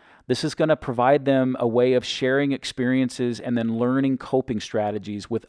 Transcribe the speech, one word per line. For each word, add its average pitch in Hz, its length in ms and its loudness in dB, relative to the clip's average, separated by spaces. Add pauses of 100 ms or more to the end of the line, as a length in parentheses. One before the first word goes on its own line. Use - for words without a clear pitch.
(260)
This - 180 -2
is 151 120 -4
gonna 156 220 2
provide 131 480 2
them 131 340 2
a 123 80 0
way 123 260 4
of 123 100 2
sharing 139 500 0
experiences 123 840 -2
and 123 160 -4
then 113 220 -2
learning 131 400 2
coping 127 420 -2
strategies 104 720 -4
with 113 200 -4